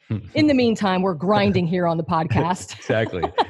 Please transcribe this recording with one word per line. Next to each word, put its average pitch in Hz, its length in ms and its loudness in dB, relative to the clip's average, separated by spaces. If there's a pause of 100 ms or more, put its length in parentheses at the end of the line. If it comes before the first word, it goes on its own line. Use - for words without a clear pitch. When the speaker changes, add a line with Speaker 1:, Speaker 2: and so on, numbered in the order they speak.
(100)
Speaker 1:
<laughs> 107 240 -8
Speaker 2:
In 302 140 4
the 285 60 4
meantime, 208 480 2
we're 190 120 0
grinding 190 540 2
here 180 180 0
on 165 100 0
the 165 60 -2
podcast. 165 720 -2
<laughs> - 40 -20
Speaker 1:
Exactly. 113 440 -2 (280)